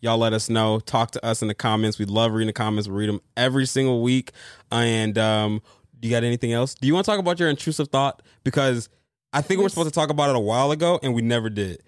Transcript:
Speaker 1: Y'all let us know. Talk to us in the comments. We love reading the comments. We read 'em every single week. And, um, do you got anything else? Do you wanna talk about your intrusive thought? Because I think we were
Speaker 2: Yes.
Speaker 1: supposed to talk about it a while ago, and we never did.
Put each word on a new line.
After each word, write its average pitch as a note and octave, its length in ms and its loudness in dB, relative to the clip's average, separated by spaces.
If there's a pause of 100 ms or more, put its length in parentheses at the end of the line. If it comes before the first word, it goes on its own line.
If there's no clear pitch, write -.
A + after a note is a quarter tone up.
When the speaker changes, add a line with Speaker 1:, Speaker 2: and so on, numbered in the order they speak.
Speaker 1:
Y'all A#2 160 2
let A2+ 160 2
us A2+ 160 -2
know. A2 300 2
Talk A#2 320 -2
to - 140 -8
us A2+ 160 -2
in A2 80 -2
the G#2 40 -4
comments. A2 460 0
We G#2 60 -4
love A2 280 2
reading A2 140 0
the G#2+ 60 -4
comments. G#2+ 340 -2
We G2 80 -6
read G#2+ 140 -2
'em G#2 120 -4 (160)
every C3 300 2
single B2+ 340 0
week. B2+ 300 0 (400)
And, A2+ 460 0
um, G#2+ 440 0 (380)
do A#2 80 -6
you A#2 60 0
got A#2 100 2
anything A#2+ 300 -2
else? B2 200 -2
Do C3 140 -4
you D3 60 4
wanna F#3+ 100 2
talk G#3 160 0
about F3 200 -2
your E3+ 100 2
intrusive D3 400 -2
thought? C3+ 320 0 (220)
Because C3 460 0 (420)
I C#3+ 100 0
think F#3+ 180 0
we G3+ 40 4
were - 20 -
Speaker 2:
Yes. G3 80 -2
Speaker 1:
supposed E3 160 -2
to - 40 -6
talk D#3 160 0
about D3 220 2
it B2+ 40 2
a A#2+ 40 2
while A#2+ 320 2
ago, E3+ 320 2
and B2+ 100 0
we A#2 80 0
never A#2 300 0
did. G2 360 -6